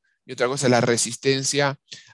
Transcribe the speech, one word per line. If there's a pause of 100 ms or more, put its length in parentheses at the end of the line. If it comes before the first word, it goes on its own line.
(240)
y
otra
cosa
es
la
resistencia (360)